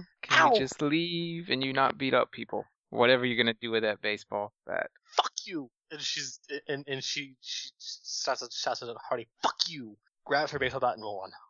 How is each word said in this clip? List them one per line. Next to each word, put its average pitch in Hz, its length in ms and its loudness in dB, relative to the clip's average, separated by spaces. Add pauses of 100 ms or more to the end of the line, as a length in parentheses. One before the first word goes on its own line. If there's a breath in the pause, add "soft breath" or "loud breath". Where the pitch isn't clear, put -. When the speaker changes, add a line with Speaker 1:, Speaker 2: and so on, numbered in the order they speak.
(220)
Speaker 1:
Can 320 260 6
Speaker 2:
Ow. 269 60 6
Speaker 1:
you 220 60 6
just 135 220 -2
leave 170 680 0
and 131 120 0
you 135 120 0
not 135 240 4
beat 135 160 0
up 123 180 4
people? 107 320 -8 (280)
Whatever 123 340 6
you're 123 100 0
gonna 117 240 4
do 117 120 -4
with 110 120 2
that 107 180 0
baseball 104 520 -4 (120)
bat. - 240 -4 (280)
Speaker 2:
Fuck - 160 2 (120)
you! 156 240 -8 (220)
And 156 80 -10
she's, 139 400 -6 (300)
and, 143 180 -4
and 135 160 -4
she, 139 380 -6
she - 360 -10
starts - 600 -6
to, 123 100 -6
shouts - 320 -4
at 123 60 -8 (220)
Hardy, 117 180 -4 (160)
"Fuck - 140 0 (100)
you!" 123 300 -12 (280)
Grabs 143 280 2
her 147 60 -6
baseball 131 200 0
bat 113 140 2
and 110 100 -10
roll 104 160 -8
one. 92 120 -12 (180)